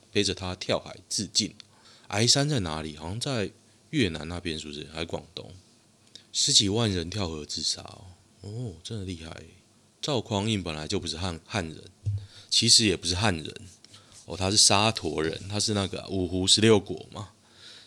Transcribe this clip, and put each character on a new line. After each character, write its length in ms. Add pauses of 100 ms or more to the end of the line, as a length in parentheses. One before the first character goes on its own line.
(120)
背 100
着 140
他 180
跳 240
海 200 (100)
自 180
尽。 300 (540)
崖 180
山 220
在 100
哪 220
里？ 160
好 100
像 100
在 340 (400)
越 180
南 180
那 140
边， 180
是 80
不 60
是？ 180
还 140
广 280
东？ 200 (800)
十 180
几 160
万 240
人 180
跳 200
河 160
自 180
杀 200
哦。 200 (380)
哦， 320 (100)
真 160
的 60
厉 180
害 60
耶。 180 (540)
赵 180
匡 300
胤 120
本 140
来 100
就 140
不 80
是 100
汉-， 280
汉 200
人， 200 (640)
其 180
实 180
也 120
不 100
是 80
汉 180
人。 220 (680)
哦， 120
他 120
是 60
沙 340
陀 320
人， 280
他 100
是 140
那 120
个 220
五 180
胡 220
十 140
六 180
国 320
嘛， 200 (560)